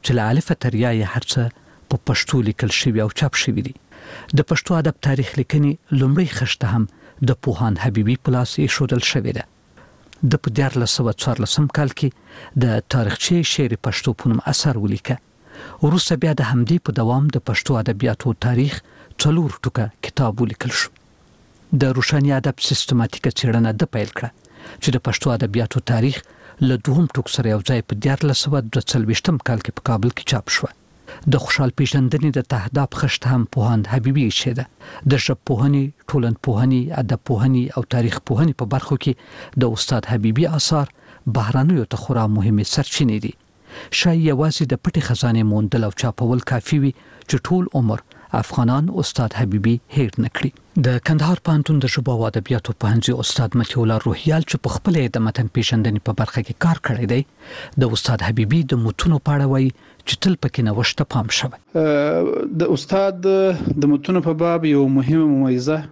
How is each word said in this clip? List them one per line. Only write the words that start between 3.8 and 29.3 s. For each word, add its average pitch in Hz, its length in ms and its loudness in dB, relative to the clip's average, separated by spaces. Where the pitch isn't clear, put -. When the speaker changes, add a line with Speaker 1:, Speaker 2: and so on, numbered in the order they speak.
Speaker 1:
د 147 120 2
پښتو 165 300 0
ادب 151 260 -2
تاریخ 135 320 0
لیکنې 143 320 2
لومړۍ 147 260 2
خښته 120 360 -2
هم 113 100 2
د 127 180 0
پوهاند 104 380 0
حبیبي 110 300 2
په 127 80 2
لاس 123 240 -2
ایښودل 131 420 0
شوې - 260 -2
ده. - 60 -8
د 147 100 0
په 110 140 -4
دیارلس 131 400 0
سوه 117 240 0
څوارلسم 127 440 0
کال 143 120 0
کې 139 100 0
د 107 280 0
تاریخچې 135 600 0
شعر 120 200 0
پښتو 110 320 -2
په 117 140 0
نوم - 200 -2
اثر 123 300 0
ولیکه. 107 340 -2
وروسته 156 440 2
بیا 151 160 2
د 113 100 0
همدې 127 340 2
په 120 140 -2
دوام 123 340 2
د 127 160 -2
پښتو 117 320 0
ادبیاتو 113 640 -2
تاریخ 123 320 2
څلور 156 400 2
ټوکه 113 260 -2
کتاب 117 380 0
ولیکل 107 380 -6
شو. - 100 -10
د 131 160 2
روښاني 143 420 2
ادب 127 300 -4
سیستماتیکه 123 680 -2
څېړنه 113 340 2
ده - 160 -2
پیل 107 200 -4
کړه، 120 120 -8
چې - 140 0
د 123 100 0
پښتو 120 280 0
ادبیاتو 113 460 -2
تاریخ 120 300 0
له 127 140 4
دوهم 151 280 4
ټوک - 200 -4
سره 113 180 2
یو 107 60 0
ځای 120 200 2
په 104 160 -4
دیارلس 135 400 2
سوه 143 160 0
دوه 110 300 -4
څلوېښتم 117 560 0